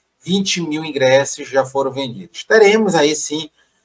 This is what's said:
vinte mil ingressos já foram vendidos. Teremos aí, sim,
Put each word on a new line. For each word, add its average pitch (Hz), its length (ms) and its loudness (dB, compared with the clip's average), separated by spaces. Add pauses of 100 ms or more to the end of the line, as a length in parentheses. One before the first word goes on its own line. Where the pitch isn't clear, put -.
(220)
vinte 190 400 -2
mil 156 240 -6
ingressos 135 640 0
já 131 160 0
foram 135 260 -4
vendidos. 117 540 -12
Teremos 214 500 4
aí, 151 180 2
sim, 151 360 -6 (360)